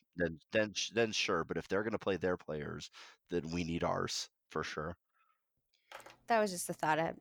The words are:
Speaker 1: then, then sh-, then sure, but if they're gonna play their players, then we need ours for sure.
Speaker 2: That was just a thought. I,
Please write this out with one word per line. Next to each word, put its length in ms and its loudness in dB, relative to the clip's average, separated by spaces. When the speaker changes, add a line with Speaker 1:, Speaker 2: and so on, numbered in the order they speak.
Speaker 1:
then, 240 0
then 220 2
sh-, 180 -4
then 200 2
sure, 320 2
but 140 -2
if 100 -4
they're 160 2
gonna 160 0
play 180 2
their 200 2
players, 520 -6
then 220 0
we 120 0
need 200 0
ours 460 0
for 140 -2
sure. 320 -6
Speaker 2:
That 120 6
was 120 2
just 180 -6
a 40 -4
thought. 260 2
I, 220 0